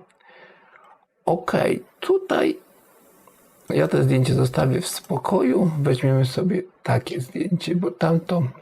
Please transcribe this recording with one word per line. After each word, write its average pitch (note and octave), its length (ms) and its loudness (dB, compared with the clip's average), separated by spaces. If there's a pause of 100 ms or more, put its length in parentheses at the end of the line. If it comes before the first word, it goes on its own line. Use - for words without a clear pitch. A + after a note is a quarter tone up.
(1300)
Ok, - 260 -2 (480)
tutaj - 600 0 (1120)
ja D3+ 180 2
to - 160 2
zdjęcie C3 300 2
zostawię C3 480 2
w - 60 -8
spokoju. - 840 0 (100)
Weźmiemy C3+ 440 2
sobie - 380 -2 (200)
takie - 380 -2
zdjęcie, F3 540 -4
bo G3 160 -2
tamto E3+ 520 0 (180)